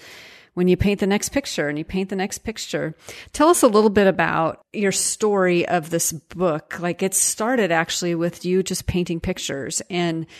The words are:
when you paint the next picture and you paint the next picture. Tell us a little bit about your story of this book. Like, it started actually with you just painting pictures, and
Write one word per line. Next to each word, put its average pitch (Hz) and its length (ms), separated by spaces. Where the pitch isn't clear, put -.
when 180 140
you 180 80
paint 196 240
the 202 80
next 202 220
picture 170 380
and 147 80
you 160 80
paint 190 260
the 202 60
next 190 220
picture. 160 560
Tell 302 160
us 349 160
a - 20
little 214 240
bit 202 160
about 165 540
your 202 200
story 185 760
of 170 240
this 165 220
book. 165 680
Like, 175 240
it 190 100
started 220 600
actually 165 420
with 165 300
you 185 180
just - 240
painting 175 320
pictures, 147 720
and 170 360